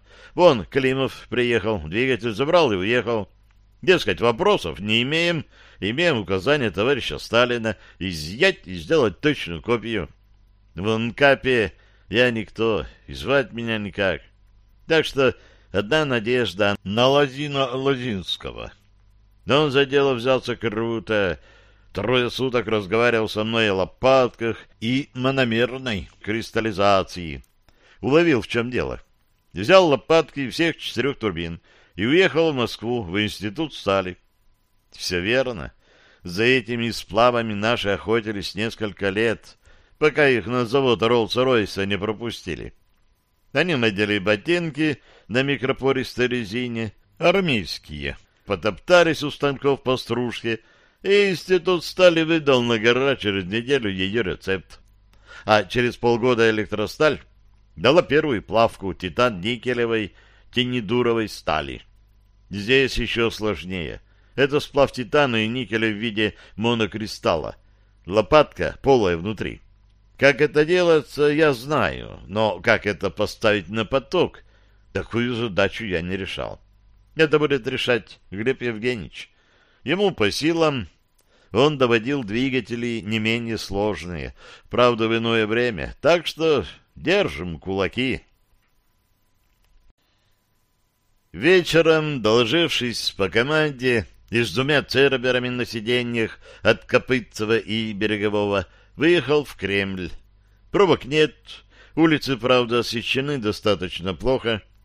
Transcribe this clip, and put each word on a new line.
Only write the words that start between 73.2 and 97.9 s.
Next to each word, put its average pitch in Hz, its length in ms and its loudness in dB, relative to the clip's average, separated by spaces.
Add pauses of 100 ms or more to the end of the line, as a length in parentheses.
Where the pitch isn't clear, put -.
на 110 160 -4
поток, - 560 -2 (500)
такую 117 420 -4
задачу 110 520 -2
я 87 160 -2
не 90 140 -6
решал. 62 440 -10 (560)
Это 151 220 4
будет 139 280 -2
решать 123 540 -4 (100)
Глеб 113 300 -4
Евгеньевич. 117 720 -6 (520)
Ему 185 280 0
по - 200 0
силам, 151 580 0 (640)
он 143 260 4
доводил 123 440 2
двигатели 117 800 -4
не 107 180 -4
менее 113 380 -2
сложные, 87 800 -6 (340)
правда, 113 400 2
в 113 80 2
иное 113 300 0
время, 107 560 -2
так 165 240 2
что 143 400 0 (300)
держим 90 640 -2
кулаки. 98 640 -4 (3000)
Вечером, 156 880 2
доложившись 120 920 0
по 95 180 -2
команде 127 760 0 (220)
и 120 140 0
с 110 100 -4
двумя 135 300 2
церберами 127 680 2
на 123 160 -4
сиденьях 120 760 -2 (200)
от - 240 2
Копытцева 113 720 -2
и 110 380 -4